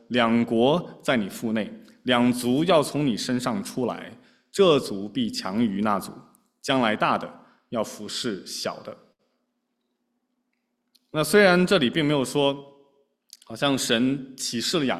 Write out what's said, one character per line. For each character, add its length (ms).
：“两 340
国 600
在 120
你 120
腹 240
内， 200
两 300
族 320
要 180
从 240
你 100
身 220
上 240
出 240
来， 260
这 300
族 280
必 220
强 340
于 180
那 180
族， 100
将 200
来 160
大 200
的 160
要 160
服 240
侍 360
小 360
的。” 160
那 100
虽 180
然 240
这 140
里 100
并 160
没 80
有 120
说 320
好 100
像 240
神 580
启 240
示 200
了 40
雅 160